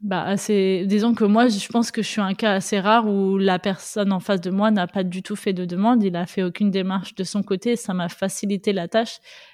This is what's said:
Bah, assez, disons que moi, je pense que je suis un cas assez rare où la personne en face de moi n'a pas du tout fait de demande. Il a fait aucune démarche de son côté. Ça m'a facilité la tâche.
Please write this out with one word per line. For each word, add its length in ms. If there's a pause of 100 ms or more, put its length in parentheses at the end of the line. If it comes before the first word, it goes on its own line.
Bah, 200
assez, 640
disons 280
que 100
moi, 240
je 200
pense 220
que 120
je 60
suis 120
un 140
cas 180
assez 260
rare 300
où 300
la 200
personne 540
en 80
face 220
de 80
moi 200
n'a 160
pas 160
du 200
tout 120
fait 200
de 100
demande. 400
Il 100
a 120
fait 160
aucune 280
démarche 440
de 100
son 180
côté. 320
Ça 200
m'a 160
facilité 640
la 120
tâche. 320 (360)